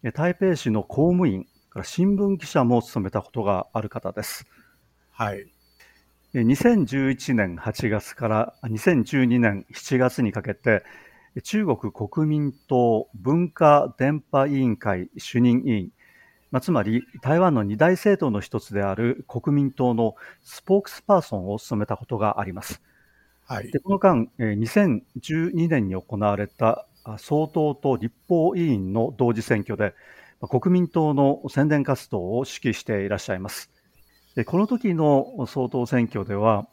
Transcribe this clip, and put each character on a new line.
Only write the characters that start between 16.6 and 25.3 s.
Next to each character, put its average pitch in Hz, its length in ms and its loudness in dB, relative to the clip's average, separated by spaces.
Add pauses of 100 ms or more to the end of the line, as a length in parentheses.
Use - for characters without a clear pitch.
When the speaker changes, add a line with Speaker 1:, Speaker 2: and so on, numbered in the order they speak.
Speaker 1:
つ - 100 -6
ま 123 140 2
り 113 200 0 (160)
台 156 200 2
湾 185 120 4
の 113 120 2
二 101 120 -4
大 170 180 4
政 190 320 2
党 127 40 0
の 104 80 -2
一 90 220 -6
つ - 140 -16
で 101 100 0
あ 98 100 0
る 120 320 -2
国 143 300 -2
民 139 160 0
党 123 200 0
の 113 220 0 (300)
ス - 180 -20
ポ 196 160 2
ー 202 40 0
ク - 80 -14
ス - 120 -18
パ 196 160 4
ー - 20 4
ソ - 160 -8
ン 95 160 -4
を 107 60 -4
務 - 220 -4
め 104 60 -2
た 110 100 -4
こ - 100 -16
と 120 100 -6
が 104 220 0
あ 101 60 -4
り 95 80 -8
ま 95 100 -12
す。 - 180 -14 (640)
Speaker 2:
は 110 160 -10
い。 - 120 -14
Speaker 1:
で、 143 80 0
こ 190 100 -6
の 196 80 2
間、 151 300 4 (100)
え 123 40 -4 (100)
ー、 - 20 0
二 110 140 -2
千 170 340 2 (140)
十 160 360 -4